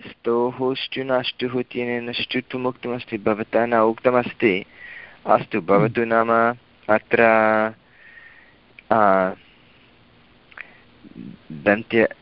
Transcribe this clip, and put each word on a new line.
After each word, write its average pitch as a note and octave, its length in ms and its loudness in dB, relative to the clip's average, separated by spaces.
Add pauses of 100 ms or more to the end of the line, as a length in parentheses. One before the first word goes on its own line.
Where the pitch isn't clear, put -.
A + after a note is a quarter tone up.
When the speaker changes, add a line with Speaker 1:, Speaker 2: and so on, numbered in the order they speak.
Speaker 1:
स्तोः B2 680 -2
ष्टुनाष्टुः B2+ 840 -4
इत्यनेन A#2+ 520 -6
ष्टुत्वमुक्तमस्ति, B2+ 1080 -6
भवता G#2+ 480 0
न A#2+ 80 -2
उक्तमस्ति। A#2 920 2 (640)
अस्तु, A2 340 0
भवतु, G#2 400 2
Speaker 2:
हम्म। A#2 120 -2
Speaker 1:
नाम A2+ 420 2 (340)
अत्र, A2 320 2 (1700)
अ, F#2+ 420 2 (2250)
दन्त्य-, G#2 560 0 (140)